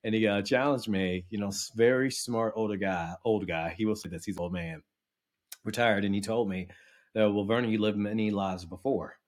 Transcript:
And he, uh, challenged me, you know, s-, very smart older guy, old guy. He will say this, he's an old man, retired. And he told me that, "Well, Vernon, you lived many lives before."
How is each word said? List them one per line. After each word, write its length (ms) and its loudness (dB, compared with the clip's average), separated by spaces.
And 120 0
he, 120 4
uh, 160 2
challenged 460 2
me, 420 0
you 80 -6
know, 100 -2
s-, 260 -6
very 360 4
smart 460 -2
older 200 -2
guy, 380 -2
old 220 2
guy. 300 -4
He 100 0
will 100 2
say 140 -10
this, 160 -10
he's 100 -6
an 60 -6
old 100 -4
man, 300 -6
retired. 400 2
And 100 2
he 80 0
told 260 0
me 200 -6
that, 180 4
"Well, 120 2
Vernon, 260 2
you 80 2
lived 200 2
many 320 0
lives 360 -2
before." 500 -4